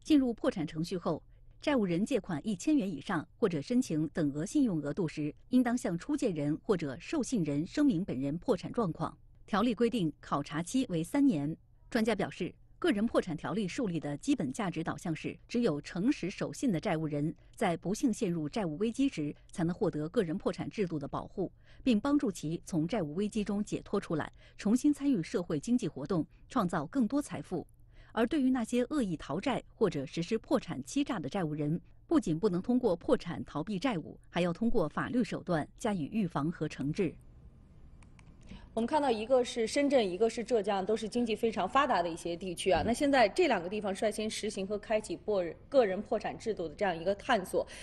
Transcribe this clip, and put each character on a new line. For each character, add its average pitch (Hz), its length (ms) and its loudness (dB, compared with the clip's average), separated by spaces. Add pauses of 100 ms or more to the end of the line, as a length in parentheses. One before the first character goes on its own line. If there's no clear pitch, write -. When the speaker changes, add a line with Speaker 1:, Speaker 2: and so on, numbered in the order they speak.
Speaker 1:
进 311 160 4
入 254 160 2
破 - 160 -2
产 175 160 -2
程 156 160 -4
序 180 160 -4
后， 170 240 -2 (380)
债 294 160 0
务 226 80 2
人 175 220 2
借 254 140 0
款 170 280 -4
一 214 80 -2
千 302 220 2
元 196 120 2
以 160 120 -6
上 165 340 -4
或 208 140 2
者 190 100 0
申 247 220 0
请 156 280 0
等 147 220 0
额 147 140 -4
信 294 180 2
用 190 180 2
额 143 120 -4
度 180 140 0
时， 151 260 -4 (160)
应 254 140 6
当 240 120 0
向 202 220 -2
出 294 180 -2
借 277 140 0
人 147 340 0
或 202 140 2
者 139 220 -4
受 294 240 -2
信 214 200 0
人 147 220 0
声 302 180 0
明 202 220 4
本 143 120 -4
人 139 200 -2
破 226 180 0
产 - 160 -6
状 214 220 -2
况。 - 240 -6 (300)
条 202 160 2
例 240 100 2
规 233 160 2
定， 185 320 0
考 151 220 -4
察 156 180 -6
期 262 280 0
为 165 140 0
三 285 220 2
年。 156 280 2 (360)
专 220 160 2
家 226 80 4
表 190 160 -2
示， 165 240 -6 (260)
个 339 120 2
人 208 160 2
破 - 120 2
产 165 160 -2
条 143 180 -4
例 202 140 -2
树 233 200 -2
立 165 120 -2
的 143 180 -6
基 - 180 0
本 127 180 -2
价 196 160 -2
值 160 140 -4
导 165 120 -4
向 165 180 -4
是， - 240 -8 (100)
只 240 140 0
有 151 200 2
诚 196 300 -2
实 180 180 -2
守 147 240 -6
信 269 180 0
的 160 80 2
债 180 160 0
务 160 120 -2
人， 147 280 -2 (200)
在 180 200 0
不 175 180 -2
幸 226 200 0
陷 196 180 -2
入 160 160 -2
债 208 180 -2
务 151 120 -4
危 220 140 0
机 269 180 2
时， 151 260 -4 (160)
才 - 120 -2
能 175 120 0
获 190 140 2
得 151 180 -2
个 233 140 0
人 165 160 0
破 208 160 -2
产 - 160 -6
制 208 160 -2
度 165 140 -4
的 139 80 -8
保 - 180 -6
护， - 260 -4 (320)
并 233 160 4
帮 285 180 2
助 254 140 0
其 165 340 -6
从 160 220 0
债 220 140 -2
务 147 140 -4
危 208 120 0
机 208 160 -2
中 208 200 -2
解 - 180 -6
脱 - 180 -2
出 180 160 -4
来， - 160 -4 (260)
重 214 200 2
新 294 160 4
参 285 180 0
与 190 120 4
社 196 180 -2
会 170 180 -2
经 240 180 0
济 202 100 0
活 190 180 -6
动， 156 200 2 (220)
创 220 220 0
造 151 160 -2
更 233 220 0
多 277 140 0
财 165 200 -6
富。 165 240 -6 (480)
而 226 120 2
对 294 160 2
于 254 80 4
那 254 140 2
些 240 220 0
恶 294 180 0
意 185 120 -2
逃 143 240 -4
债 190 220 -2 (140)
或 214 120 2
者 151 160 -2
实 165 200 -4
施 226 160 -2
破 294 200 2
产 135 240 -8
欺 - 200 -2
诈 254 160 -4
的 151 100 -6
债 196 140 -2
务 151 100 -2
人， 151 260 0 (280)
不 320 120 4
仅 165 200 0
不 214 100 4
能 175 100 0
通 240 200 2
过 202 160 2
破 240 200 2
产 143 300 -2
逃 151 180 -4
避 208 140 -4
债 233 220 0
务， 113 180 -12 (100)
还 - 140 -2
要 175 100 2
通 220 160 -2
过 165 220 4
法 143 180 -4
律 233 160 0
手 160 200 -6
段 160 240 0 (100)
加 214 160 -2
以 165 180 -4
预 214 140 0
防 156 260 -2
和 156 160 -4
惩 143 240 -4
治。 170 220 -2 (1600)
Speaker 2:
我 226 80 0
们 233 60 0
看 302 120 2
到， 277 120 4
一 214 120 0
个 247 200 6
是 233 240 -2
深 285 200 2
圳， 247 220 6
一 175 80 -4
个 226 100 4
是 226 160 -2
浙 214 200 2
江， 196 200 0
都 214 140 0
是 214 100 -4
经 240 160 0
济 214 120 0
非 226 160 0
常 196 180 -2
发 269 160 6
达 226 160 4
的 175 80 0
一 165 80 -6
些 170 180 -6
地 175 200 -6
区 185 160 2
啊。 160 100 6
Speaker 3:
嗯。 143 60 0
Speaker 2:
那 226 60 4
现 285 180 2
在 247 180 8
这 349 180 4
两 214 140 2
个 170 80 -4
地 214 100 -4
方 196 140 -2
率 214 160 2
先 214 180 -4
实 214 220 -4
行 196 160 -4
和 196 140 -4
开 220 200 0
启 175 180 -6
破-， 196 260 0 (260)
个 262 160 8
人 185 160 0
破 170 160 -2
产 160 220 -4
制 214 160 -2
度 170 120 -4
的 151 60 -8
这 175 100 -2
样 180 140 2
一 165 60 -8
个 190 100 2
探 202 320 0
索， - 220 0 (160)